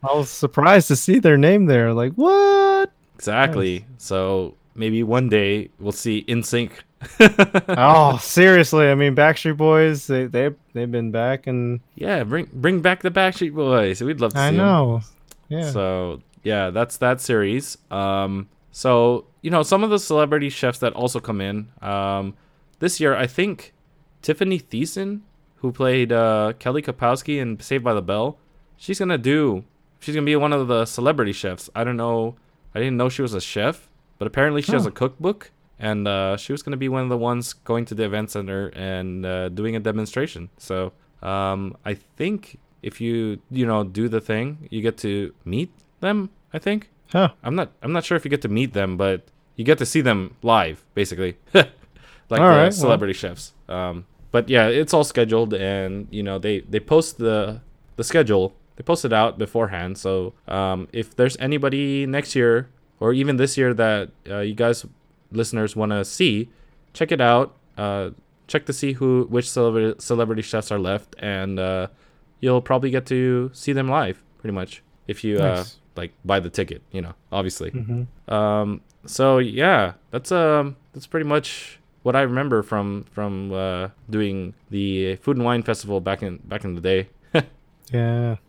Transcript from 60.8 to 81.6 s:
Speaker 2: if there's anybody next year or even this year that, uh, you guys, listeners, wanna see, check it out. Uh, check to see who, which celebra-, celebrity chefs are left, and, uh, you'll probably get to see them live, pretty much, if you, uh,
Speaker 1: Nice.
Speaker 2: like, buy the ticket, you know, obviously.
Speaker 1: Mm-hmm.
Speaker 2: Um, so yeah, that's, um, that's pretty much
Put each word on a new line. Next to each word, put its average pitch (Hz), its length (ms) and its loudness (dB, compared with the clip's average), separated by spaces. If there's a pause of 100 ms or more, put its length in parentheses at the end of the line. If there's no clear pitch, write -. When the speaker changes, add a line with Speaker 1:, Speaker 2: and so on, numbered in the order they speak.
Speaker 2:
if 113 200 -8
there's 127 240 2
anybody 139 680 -2
next 139 280 -4
year 120 360 2 (300)
or 117 120 2
even 139 240 0
this 131 220 0
year 127 160 2
that, 107 360 0 (200)
uh, 101 80 -6
you 104 160 -4
guys, 117 320 0 (440)
listeners, 110 460 -4
wanna 107 300 -2
see, 120 420 0 (460)
check 160 180 -2
it 151 80 0
out. 120 340 4 (220)
Uh, 101 340 -4 (360)
check 147 200 -4
to 143 60 -6
see 135 220 -4
who, 127 340 0
which 120 180 -2
celebra-, 113 540 -2
celebrity 113 420 -2
chefs 107 300 -6
are 104 60 -2
left, 95 400 -6
and, 98 420 -6
uh, 92 280 -4 (520)
you'll 127 220 2
probably 131 280 0
get 127 160 -2
to 127 460 0
see - 220 -4
them 135 140 -2
live, 131 340 -2 (160)
pretty 107 160 -6
much, 92 280 -10 (240)
if - 160 -10
you, 104 140 -2
uh, 95 200 2
Speaker 1:
Nice. 90 200 -8 (200)
Speaker 2:
like, 87 160 -12 (120)
buy 98 160 2
the 87 80 -8
ticket, - 320 -6 (120)
you 92 100 -8
know, 82 100 -12 (180)
obviously. 92 420 -4
Speaker 1:
Mm-hmm. 120 600 -8
Speaker 2:
Um, 104 480 -2 (240)
so 135 320 2
yeah, 123 560 0 (180)
that's, 127 220 -6
um, 151 440 0 (180)
that's 135 120 -18
pretty 160 200 -4
much - 520 -4 (240)